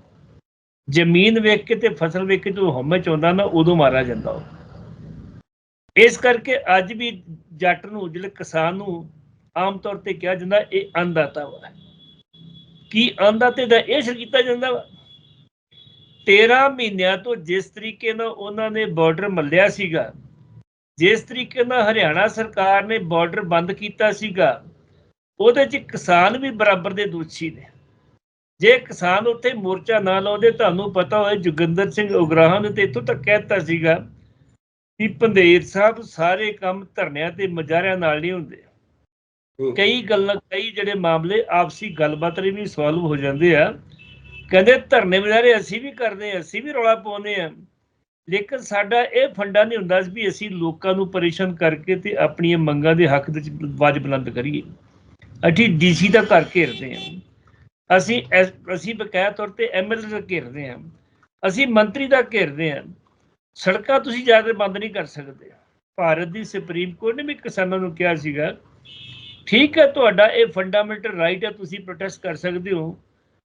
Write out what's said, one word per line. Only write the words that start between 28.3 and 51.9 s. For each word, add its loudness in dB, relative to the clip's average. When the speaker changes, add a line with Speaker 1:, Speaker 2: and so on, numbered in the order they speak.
Speaker 1:
ਜੇ 6
ਕਿਸਾਨ -2
ਉੱਥੇ -2
ਮੋਰਚਾ -4
ਨਾ 0
ਲਾਉਂਦੇ, 2
ਤੁਹਾਨੂੰ 0
ਪਤਾ 0
ਹੋਏ, 2
ਜੋਗਿੰਦਰ 0
ਸਿੰਘ -2
ਉਗਰਾਹਾਂ 4
ਨੇ -4
ਤੇ -2
ਇੱਥੋਂ -2
ਤੱਕ -4
ਕਹਿ 2
ਦਿੱਤਾ -2
ਸੀਗਾ 0
ਵੀ 0
"ਪੰਧੇਰ 6
ਸਾਹਿਬ, 0
ਸਾਰੇ -2
ਕੰਮ -6
ਧਰਨਿਆਂ -6
ਤੇ -6
ਮੁਜ਼ਾਹਰਿਆਂ -2
ਨਾਲ -2
ਨਹੀਂ -6
ਹੁੰਦੇ।" -12
Speaker 2:
ਹੂੰ। -4
Speaker 1:
ਕਈ 2
ਗੱਲਾਂ, 0
ਕਈ -8
ਜਿਹੜੇ -6
ਮਾਮਲੇ 0
ਆਪਸੀ -2
ਗੱਲਬਾਤ -4
ਰਾਹੀਂ -2
ਵੀ -10
ਸੋਲਵ -2
ਹੋ -2
ਜਾਂਦੇ 2
ਆ। 2
ਕਹਿੰਦੇ 6
ਧਰਨੇ 4
ਮੁਜ਼ਾਹਰੇ 4
ਅਸੀਂ -6
ਵੀ -12
ਕਰਦੇ -6
ਆ, -6
ਅਸੀਂ -12
ਵੀ -12
ਰੌਲਾ 2
ਪਾਉਂਦੇ -8
ਆ, -6
ਲੇਕਿਨ -4
ਸਾਡਾ 0
ਇਹ 2
ਫੰਡਾ 2
ਨਹੀਂ -2
ਹੁੰਦਾ 2
ਵੀ -4
ਅਸੀਂ -8
ਲੋਕਾਂ -4
ਨੂੰ -2
ਪਰੇਸ਼ਾਨ -2
ਕਰਕੇ 0